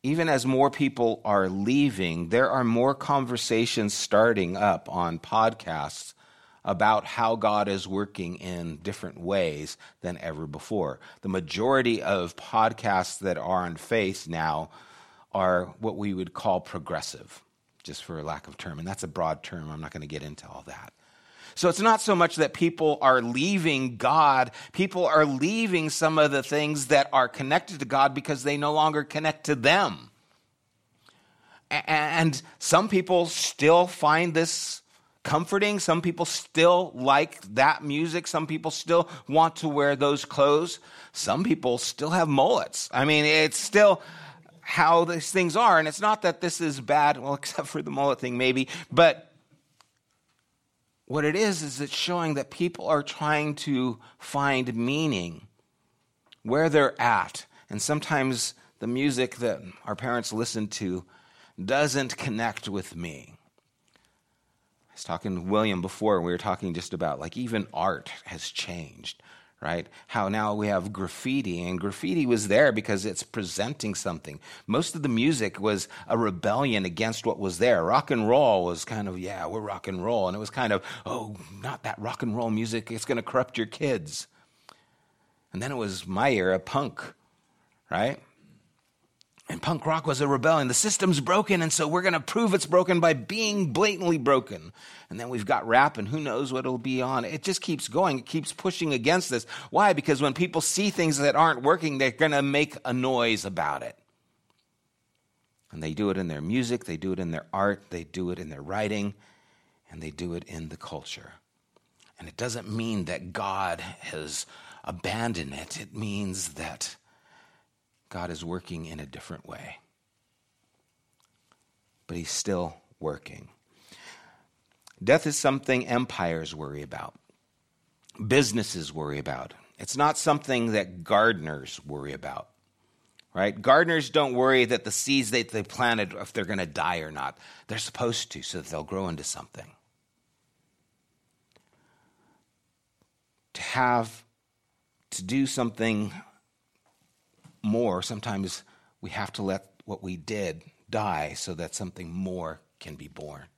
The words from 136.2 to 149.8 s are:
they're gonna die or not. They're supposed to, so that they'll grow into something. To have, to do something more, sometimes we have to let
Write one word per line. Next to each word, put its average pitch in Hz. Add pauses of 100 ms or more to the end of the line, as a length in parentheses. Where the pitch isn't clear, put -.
they're 101
gonna 95
die 82
or 78
not. 69 (300)
They're 110
supposed -
to, 71
so 85
that -
they'll 76
grow 95
into 73
something. - (3750)
To -
have, 120 (880)
to -
do 135
something 113 (1500)
more, 107
sometimes 98 (380)
we 90
have 104
to -
let 95 (100)